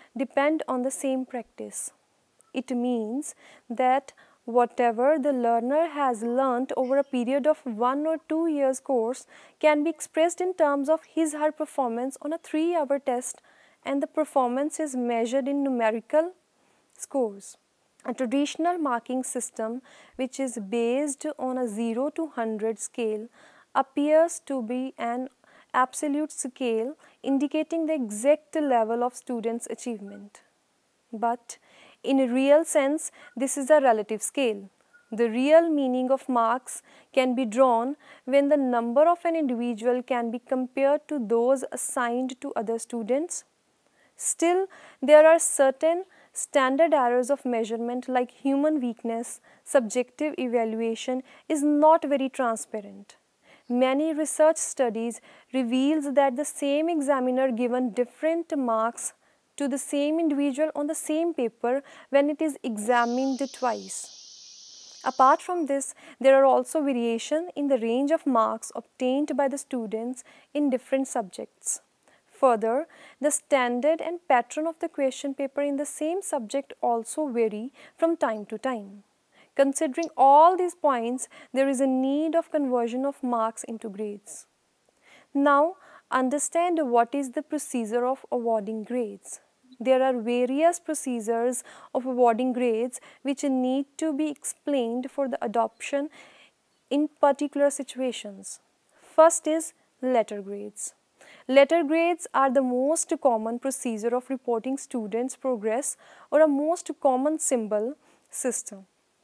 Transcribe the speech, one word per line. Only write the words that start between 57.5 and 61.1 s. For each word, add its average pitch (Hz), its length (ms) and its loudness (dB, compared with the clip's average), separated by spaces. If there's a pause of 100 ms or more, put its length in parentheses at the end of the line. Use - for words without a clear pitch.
given 247 400 -2
different 311 640 -4
marks 233 560 -2 (440)
to 285 120 -2
the 269 100 -2
same 294 420 -2
individual 285 540 0
on 294 120 -4
the 311 80 -4
same 320 400 -2